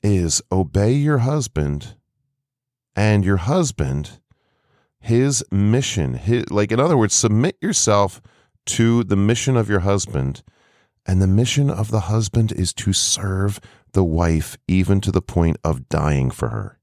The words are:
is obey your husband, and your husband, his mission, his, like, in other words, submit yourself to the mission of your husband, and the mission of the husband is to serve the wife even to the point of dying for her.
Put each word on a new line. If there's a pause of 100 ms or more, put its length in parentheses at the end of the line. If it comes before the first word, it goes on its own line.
is (120)
obey
your
husband, (1000)
and
your
husband, (800)
his
mission,
his,
like,
in
other
words,
submit
yourself (460)
to
the
mission
of
your
husband, (640)
and
the
mission
of
the
husband
is
to
serve (340)
the
wife
even
to
the
point
of
dying
for
her.